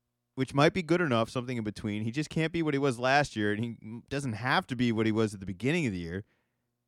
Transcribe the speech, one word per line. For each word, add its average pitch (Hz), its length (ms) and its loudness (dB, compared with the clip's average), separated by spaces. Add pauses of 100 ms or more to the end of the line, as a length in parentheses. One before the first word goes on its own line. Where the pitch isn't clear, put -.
(340)
which 131 200 -4
might 147 180 6
be 190 100 -2
good 170 180 2
enough, 120 300 2
something 123 260 -4
in 117 60 -4
between. 107 400 -4
He 117 80 -2
just 147 200 -4
can't 160 220 -2
be 170 120 0
what 151 100 0
he 139 40 2
was 135 200 2
last 131 380 2
year, 104 160 2
and 104 120 -2
he 117 160 -6
m-, 110 300 -14
doesn't 135 220 -4
have 131 340 0
to - 80 -4
be 120 160 4
what 110 160 4
he 110 60 4
was 107 220 2
at 101 40 -12
the 95 80 -12
beginning 131 400 -2
of 110 60 0
the 90 80 -4
year. 87 240 -6 (640)